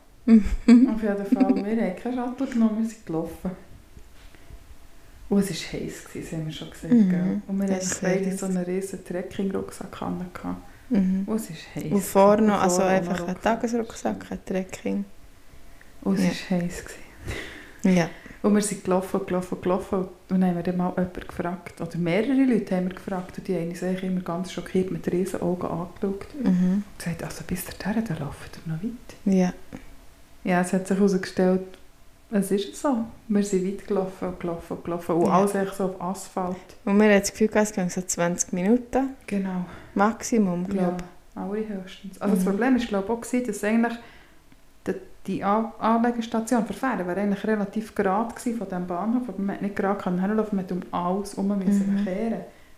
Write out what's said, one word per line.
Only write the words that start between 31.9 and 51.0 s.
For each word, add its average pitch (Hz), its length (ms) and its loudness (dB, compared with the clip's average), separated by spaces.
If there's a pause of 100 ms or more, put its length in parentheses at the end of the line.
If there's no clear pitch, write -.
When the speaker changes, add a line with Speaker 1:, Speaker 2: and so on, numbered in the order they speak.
Speaker 2:
es 196 200 2
ist 196 300 0
so. 240 240 2 (240)
Wir 202 160 4
sind 185 220 0
weit 196 200 -6
gelaufen 190 420 -2
und 180 120 -8
gelaufen 170 380 -6
und - 60 -16
gelaufen 175 320 -2
und 170 100 6
Speaker 1:
Ja. - 60 4
Speaker 2:
alles 196 220 6
echt 196 200 -2
so 196 100 -2
auf 185 160 -4
Asphalt. 185 560 -4 (280)
Speaker 1:
Und 196 140 4
wir 214 120 8
hatten 196 100 8
das - 120 0
Gefühl, 220 200 2
es 214 200 4
gehen 180 180 0
so 185 120 -4
zwanzig 180 500 -2
Minuten. 247 580 2 (160)
Speaker 2:
Genau. 190 380 -4 (300)
Speaker 1:
Maximum, 196 720 2
glaub. 185 300 0 (400)
Speaker 2:
Ja, 190 60 -8
alle 202 160 -4 (100)
höchstens. 190 520 -12
Also 202 140 2
das 185 100 4
Speaker 1:
Mhm. 190 60 2
Speaker 2:
Problem 240 260 4
ist, 226 120 0
glaub 196 160 0
ich, - 60 -4
auch 233 100 -2
gewesen, 247 260 0
dass 202 180 -4
eigentlich 226 280 2 (920)
die, 190 80 -2 (320)
die 190 180 -4
An-, 220 340 0
Anlegestation 226 880 0
für 196 60 -6
Pferde 185 340 -4
wäre 180 140 -2
eigentlich 202 260 -2
relativ 214 480 -2
gerade 202 400 2
gewesen 226 240 -4
von 196 100 -6
dem 180 180 -4
Bahnhof, 220 420 0
aber 190 120 -6
man 196 160 -2
hat - 60 -8
nicht 196 140 -4
gerade 196 260 0
können 180 160 0
herlaufen, 214 380 0
man 185 80 -2
hat - 80 -8
um 180 180 -2
alles 185 460 -2